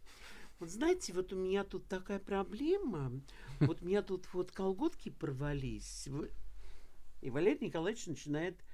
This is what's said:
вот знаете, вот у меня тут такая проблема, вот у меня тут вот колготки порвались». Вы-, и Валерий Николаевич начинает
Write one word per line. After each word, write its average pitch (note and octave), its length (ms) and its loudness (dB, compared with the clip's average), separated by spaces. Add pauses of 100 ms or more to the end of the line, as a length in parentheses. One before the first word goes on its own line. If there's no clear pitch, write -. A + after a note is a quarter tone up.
(580)
вот E3+ 120 -8
знаете, D4+ 420 2
вот F#3 200 0
у F#3+ 40 -2
меня F#3+ 280 2
тут F#3 220 -6
такая F#3+ 320 -2
проблема, G3+ 960 2 (480)
вот D#3 220 6
у - 40 -8
меня G3 160 4
тут F#3 300 -2
вот F3+ 180 0
колготки F#3+ 600 0
порвались». C3+ 960 -2
Вы-, C#3 240 -2 (880)
и - 100 -2
Валерий G3 380 4
Николаевич E3+ 380 0
начинает D#3 520 0 (160)